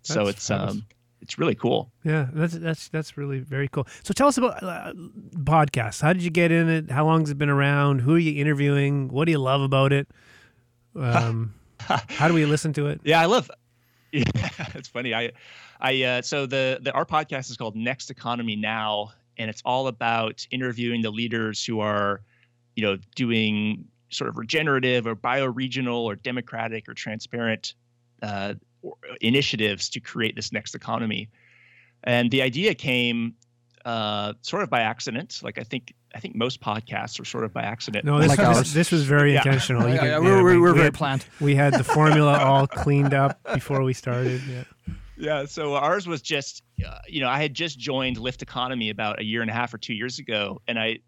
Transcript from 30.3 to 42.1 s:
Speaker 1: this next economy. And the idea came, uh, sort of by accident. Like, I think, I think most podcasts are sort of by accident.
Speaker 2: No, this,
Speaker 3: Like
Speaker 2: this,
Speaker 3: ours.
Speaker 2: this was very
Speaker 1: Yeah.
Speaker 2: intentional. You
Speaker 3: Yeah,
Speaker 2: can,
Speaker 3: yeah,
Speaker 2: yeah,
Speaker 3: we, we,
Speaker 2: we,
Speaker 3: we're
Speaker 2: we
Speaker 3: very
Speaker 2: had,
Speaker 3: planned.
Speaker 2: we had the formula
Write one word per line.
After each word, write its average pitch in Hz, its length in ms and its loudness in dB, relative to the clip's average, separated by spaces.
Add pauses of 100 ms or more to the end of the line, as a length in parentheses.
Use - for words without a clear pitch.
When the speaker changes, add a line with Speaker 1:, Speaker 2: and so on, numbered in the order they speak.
Speaker 1:
this - 160 -10
next - 240 -8
economy. 113 540 -6 (760)
And 120 260 2
the 131 120 2
idea 147 340 0
came, 120 600 -2 (500)
uh, 107 560 -4
sort 202 220 -6
of 143 60 -8
by 120 120 2
accident. 117 600 -6
Like, 117 160 -10
I 127 60 -10
think, 123 300 -10 (200)
I 117 60 -14
think - 160 -14
most 123 240 -2
podcasts 110 600 -6
are - 40 -14
sort 120 200 -6
of 107 80 -10
by 117 80 -6
accident. 110 420 -6
Speaker 2:
No, 147 160 2
this, 151 80 6
Speaker 3:
Like 139 120 6
Speaker 2:
this, 202 80 6
Speaker 3:
ours. 147 260 4
Speaker 2:
this 165 180 2
was 165 140 4
very 143 280 6
Speaker 1:
Yeah. 139 60 4
Speaker 2:
intentional. 127 480 2
You 127 60 2
Speaker 3:
Yeah, 131 60 2
Speaker 2:
can, 127 80 2
Speaker 3:
yeah, 127 80 0
Speaker 2:
yeah, 151 40 0
Speaker 3:
we, 175 120 6
we, 190 120 8
Speaker 2:
we, 180 160 8
Speaker 3:
we're 175 120 8
Speaker 2:
we 156 80 8
Speaker 3:
very 170 60 8
Speaker 2:
had, 143 80 4
Speaker 3:
planned. 139 320 -2 (140)
Speaker 2:
we 143 160 4
had 143 180 6
the 127 120 2
formula 151 540 6